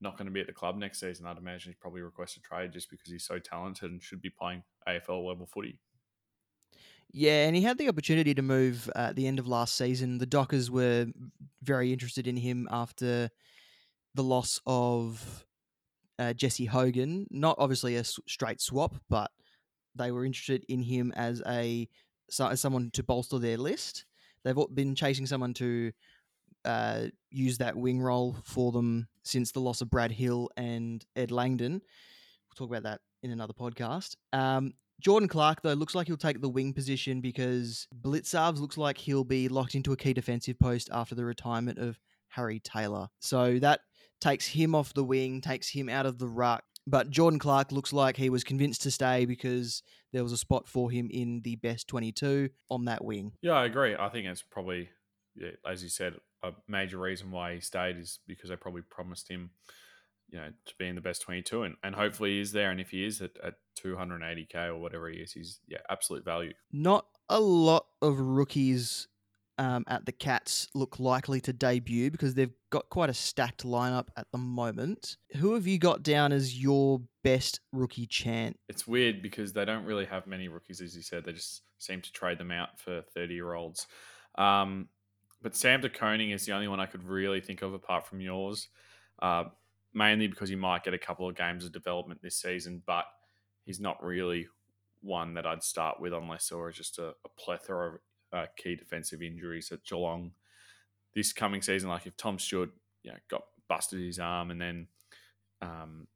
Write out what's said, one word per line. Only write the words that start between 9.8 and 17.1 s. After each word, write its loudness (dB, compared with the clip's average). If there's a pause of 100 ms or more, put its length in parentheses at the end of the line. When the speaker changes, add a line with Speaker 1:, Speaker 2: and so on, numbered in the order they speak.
Speaker 2:
The 0
Dockers 2
were 4 (540)
very 2
interested -4
in 0
him -2
after 0 (840)
the 0
loss 2
of, 0 (720)
uh, 0
Jesse 0
Hogan. 2